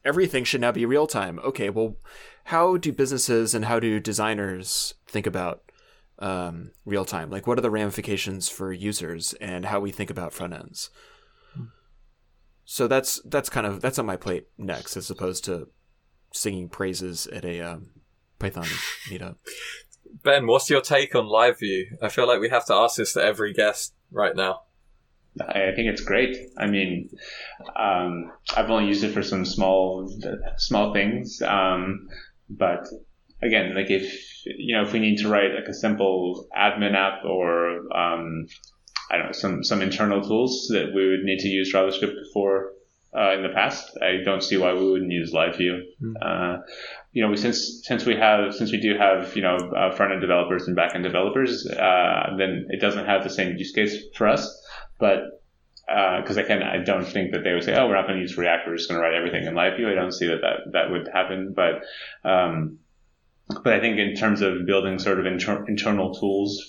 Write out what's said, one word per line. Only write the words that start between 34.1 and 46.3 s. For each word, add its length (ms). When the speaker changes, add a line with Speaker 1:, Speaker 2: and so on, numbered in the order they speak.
Speaker 3:
you 300
know, 80
if 100
we 60
need 200
to 100
write, 260
like, 140
a 60
simple 720
admin 380
app 280
or, 520
um, 520
I 40
don't 100
know, 60
some, 300
some 200
internal 400
tools 500
that 200
we 160
would 140
need 180
to 80
use 240
JavaScript 440
for, 380
uh, 180
in 80
the 60
past, 420
I 220
don't 180
see 140
why 160
we 160
wouldn't 220
use 220
Live 240
View. 260
Speaker 2:
Hmm. 200
Speaker 3:
Uh, 360